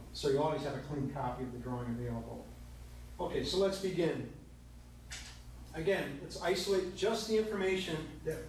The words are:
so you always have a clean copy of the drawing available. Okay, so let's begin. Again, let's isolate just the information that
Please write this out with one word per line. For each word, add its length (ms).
so 160
you 120
always 220
have 100
a 60
clean 320
copy 320
of 80
the 80
drawing 300
available. 580
Okay, 240
so 160
let's 180
begin. 520
Again, 480
let's 200
isolate 560
just 320
the 80
information 580
that 240